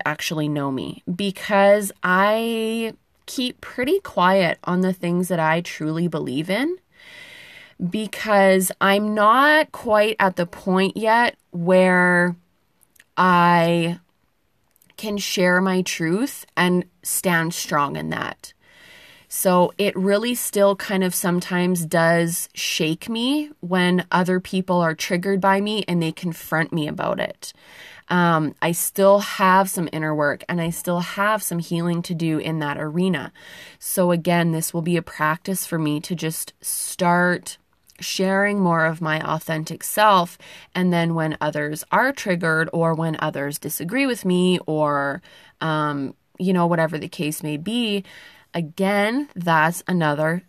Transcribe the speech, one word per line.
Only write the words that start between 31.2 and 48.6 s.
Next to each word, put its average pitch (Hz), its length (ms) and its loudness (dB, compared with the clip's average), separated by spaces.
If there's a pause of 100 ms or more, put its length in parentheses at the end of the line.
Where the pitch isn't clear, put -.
some 180 160 -4
healing 170 440 -2
to 180 120 -6
do 160 240 -2
in 160 200 -4
that 147 200 -4
arena. 156 520 -2 (460)
So 180 340 0
again, 170 400 2
this 160 220 -4
will 170 80 -2
be 170 160 0
a 165 60 -2
practice 160 640 -4
for 170 120 -4
me 151 240 -2
to 180 140 -6
just 160 460 -8
start - 960 -2 (420)
sharing 196 600 0
more 170 260 2
of 165 160 -2
my 156 200 -2
authentic 160 640 -6
self. 196 540 2 (360)
And 185 180 2
then 170 220 2
when 156 260 -2
others 151 520 -4
are 240 200 2
triggered 170 640 -2
or 165 200 0
when 160 260 -4
others 143 400 -4
disagree 196 460 -4
with 240 200 -4
me 180 400 2
or, 147 560 -2 (400)
um, 151 540 -2 (240)
you 190 140 0
know, 175 120 4
whatever 165 320 0
the 147 120 -8
case 151 340 -8
may - 140 -4
be, 208 460 -4 (500)
again, 202 840 -2